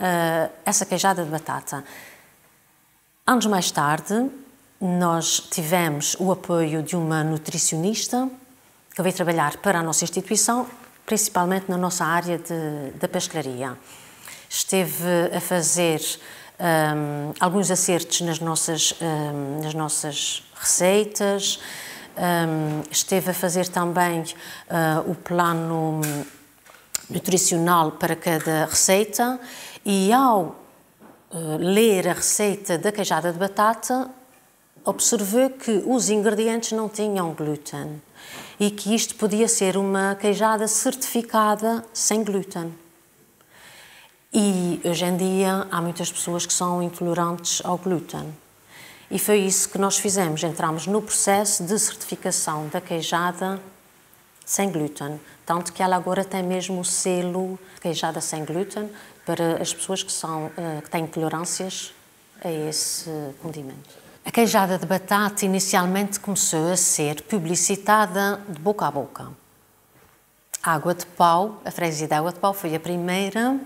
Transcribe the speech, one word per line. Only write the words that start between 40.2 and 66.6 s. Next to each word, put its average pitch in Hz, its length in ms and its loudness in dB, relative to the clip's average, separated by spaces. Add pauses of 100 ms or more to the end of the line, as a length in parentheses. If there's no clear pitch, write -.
certificada 226 1200 0
sem 220 300 0
glúten. 190 500 -4 (1600)
E 185 520 4
hoje 175 200 0
em 180 120 2
dia 190 540 2
há 175 100 0
muitas 170 300 -4
pessoas 175 340 -4
que - 80 -2
são 180 300 0
intolerantes 175 800 -2
ao 180 140 0
glúten. 156 560 -4 (760)
E 196 80 -2
foi 208 200 4
isso 190 300 2
que - 100 -6
nós 196 180 2
fizemos, 180 460 0
entramos 160 440 -2
no 202 140 2
processo 208 640 2
de 185 160 0
certificação 165 920 -4
da 175 120 -4
queijada 175 800 -2 (840)
sem 196 260 0
glúten, 151 500 -4 (260)
tanto 175 260 -2
que - 100 -2
ela 185 140 4
agora 185 280 0
tem 190 180 -4
mesmo 180 380 -2
o 180 40 -4
selo 185 760 -2 (220)
queijada 160 400 -4
sem 156 240 -6
glúten 196 460 -4 (340)
para 165 380 0
as 175 100 -4
pessoas - 300 -4
que - 100 -6
são, 156 440 -4
eh, 165 260 -6
que - 80 -16
têm 165 140 -2
intolerâncias 160 920 -4 (500)
a 175 60 -4
esse 156 580 -4 (320)
condimento. 143 640 -12 (220)
A - 40 -10
queijada 196 480 4
de 175 80 -4
batata 202 580 0
inicialmente 190 720 2
começou 170 540 0